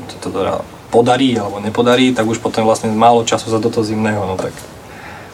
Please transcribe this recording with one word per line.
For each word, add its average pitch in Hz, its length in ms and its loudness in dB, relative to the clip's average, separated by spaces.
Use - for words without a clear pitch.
to, - 140 -14
to 92 100 -8
teda 95 320 -4
podarí 123 480 4
alebo 101 240 -4
nepodarí, 120 560 2
tak 113 80 0
už 113 160 -2
potom 113 240 -2
vlastne 110 280 2
málo 113 320 4
času - 280 -2
za 110 80 2
do 113 80 0
toho 113 160 0
zimného, 107 400 -2
no 92 120 -4
tak - 160 -4